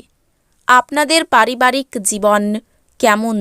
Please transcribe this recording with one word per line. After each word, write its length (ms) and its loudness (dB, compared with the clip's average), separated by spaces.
আপনাদের 560 2
পারিবারিক 640 0
জীবন 400 -2
কেমন 400 0